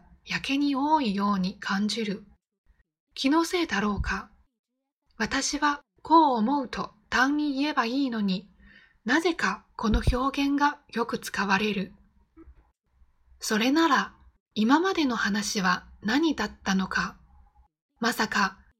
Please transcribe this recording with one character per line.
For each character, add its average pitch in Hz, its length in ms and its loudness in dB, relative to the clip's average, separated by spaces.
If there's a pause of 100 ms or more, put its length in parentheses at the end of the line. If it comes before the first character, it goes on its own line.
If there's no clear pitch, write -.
(280)
や 175 140 -6
け 277 180 -2
に 285 160 0
多 294 260 2
い 208 140 -2
よ 202 220 0
う - 20 -2
に 185 160 -2
感 202 320 -2
じ 220 180 -4
る。 202 180 -6 (920)
気 269 160 0
の 330 140 4
せ 349 180 -2
い - 20 0
だ 202 160 -2
ろ 208 140 0
う - 80 -6
か。 - 260 -6 (880)
私 262 400 -4
は 294 240 0 (220)
こ 302 320 6
う - 20 0
思 262 240 2
う 240 60 -8
と - 240 -8 (180)
単 269 260 2
に 294 200 -2
言 285 160 0
え - 20 -8
ば 247 120 0
い 233 80 -4
い 269 180 0
の 220 100 -4
に、 190 260 -2 (580)
な 269 160 2
ぜ 339 120 0
か 196 320 -4 (100)
こ 220 140 -2
の 226 140 2 (100)
表 269 300 0
現 277 100 0
が 285 240 0 (160)
よ 233 140 -2
く 233 100 -4
使 - 300 -6
わ 196 100 2
れ 208 160 0
る。 185 220 -6 (1400)
そ - 180 -2
れ 233 140 2
な 330 160 4
ら、 220 260 0 (400)
今 233 260 4
ま 381 140 2
で 339 120 2
の 247 100 0
話 208 460 -2
は 180 260 -2 (180)
何 285 300 2
だ 214 100 -2
っ 208 60 -8 (120)
た 190 120 0
の 190 120 0
か。 185 300 -4 (800)
ま 233 140 0
さ 220 140 -2
か 202 320 -2 (200)